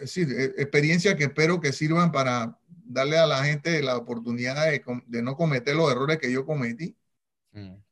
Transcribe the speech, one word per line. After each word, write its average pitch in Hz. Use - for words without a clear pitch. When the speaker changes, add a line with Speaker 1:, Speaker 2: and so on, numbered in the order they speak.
Speaker 1:
eh, -
sí, 180
eh, 131
experiencias 160
que 147
espero 160
que 143
sirvan 160
para 123
darle 135
a 165
la 139
gente 151
la 127
oportunidad 120
de 139
com-, 123
de 117
no 135
cometer 143
los 160
errores 139
que 127
yo 135
cometí. 143
Speaker 2:
Mm. 98